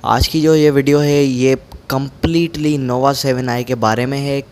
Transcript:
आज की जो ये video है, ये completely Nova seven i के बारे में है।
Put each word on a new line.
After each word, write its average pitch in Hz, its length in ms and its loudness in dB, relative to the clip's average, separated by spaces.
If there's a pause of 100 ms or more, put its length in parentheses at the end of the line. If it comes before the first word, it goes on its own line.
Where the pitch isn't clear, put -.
आज 117 220 2
की 160 140 -2
जो 160 140 4
ये 151 140 4
video 143 300 2
है, 147 240 2
ये 131 340 0 (360)
completely 151 840 -2
Nova 131 340 0
seven 127 360 -2
i 123 140 -2
के 123 120 -4
बारे 113 300 0
में 139 140 -6
है। 139 220 -4 (100)